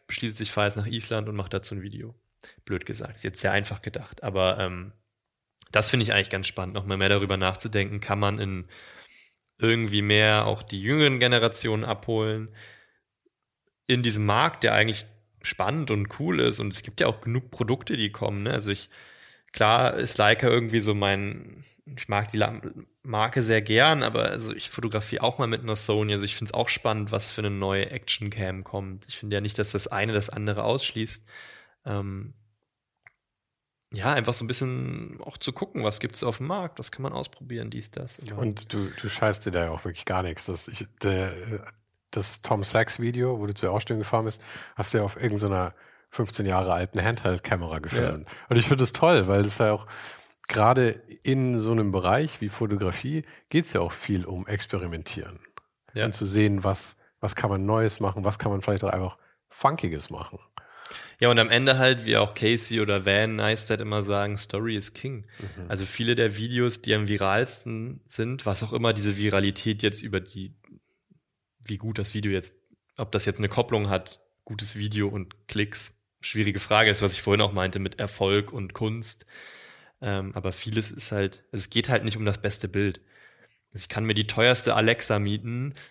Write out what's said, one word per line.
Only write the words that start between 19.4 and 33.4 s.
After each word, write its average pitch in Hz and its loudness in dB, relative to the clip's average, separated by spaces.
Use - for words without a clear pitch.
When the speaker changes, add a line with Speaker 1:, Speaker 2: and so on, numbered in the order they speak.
Speaker 1:
klar 120 4
ist 120 -2
Leica 113 6
irgendwie 117 4
so 104 2
mein, 101 -2
ich - -12
mag 107 0
die 107 -6
La-, 107 0
Marke 117 0
sehr 110 4
gern, 127 6
aber 110 2
also 110 -6
ich - -10
fotografiere 110 -4
auch 120 0
mal 123 0
mit 113 -2
einer 110 -2
Sony, 107 2
also 101 0
ich 104 -2
find's 107 -4
auch 117 0
spannend, 107 -2
was 104 -2
für - -6
eine 101 -2
neue 98 -2
Action-Cam 101 -6
kommt. 95 -10
Ich - -10
finde 104 -4
ja 101 0
nicht, 104 -4
dass 104 -2
das 101 -2
eine 107 -2
das 104 2
andere 104 -4
ausschließt. 110 -2
Ähm, 101 -8